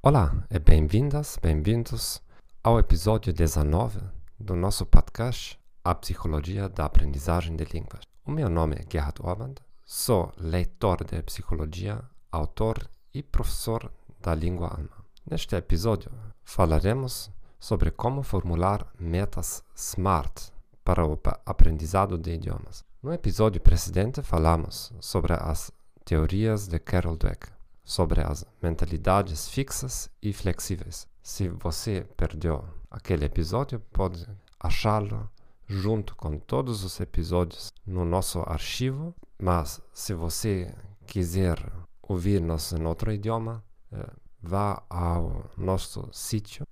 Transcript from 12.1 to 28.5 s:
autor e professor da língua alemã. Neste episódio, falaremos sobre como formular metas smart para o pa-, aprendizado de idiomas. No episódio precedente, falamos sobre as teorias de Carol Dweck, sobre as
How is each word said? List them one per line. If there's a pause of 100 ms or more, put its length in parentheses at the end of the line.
autor (240)
e
professor (280)
da
língua
alemã. (200)
Neste
episódio, (320)
falaremos (300)
sobre
como
formular (140)
metas (100)
smart (300)
para
o
pa-,
aprendizado
de
idiomas. (160)
No
episódio
precedente,
falamos
sobre
as (340)
teorias
de
Carol
Dweck, (320)
sobre
as (160)